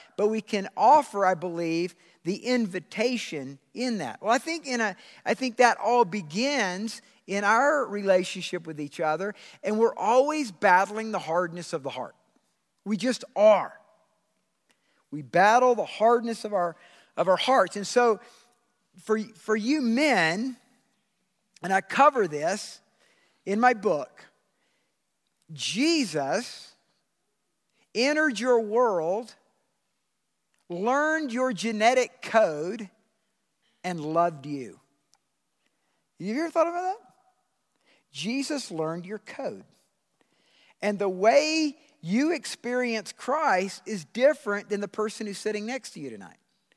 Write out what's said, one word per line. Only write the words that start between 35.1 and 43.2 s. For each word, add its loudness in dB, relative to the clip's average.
You -6
ever -4
thought 2
about -6
that? -4
Jesus -6
learned -6
your -10
code. -12
And -2
the 0
way 2
you 0
experience -4
Christ -2